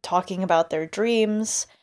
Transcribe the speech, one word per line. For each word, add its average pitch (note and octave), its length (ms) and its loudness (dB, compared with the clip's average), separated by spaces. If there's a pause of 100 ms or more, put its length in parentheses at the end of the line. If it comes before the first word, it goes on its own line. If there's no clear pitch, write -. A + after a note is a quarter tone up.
talking F3+ 400 -2
about E3 280 2
their D#3+ 160 -2
dreams, G#3+ 800 0 (160)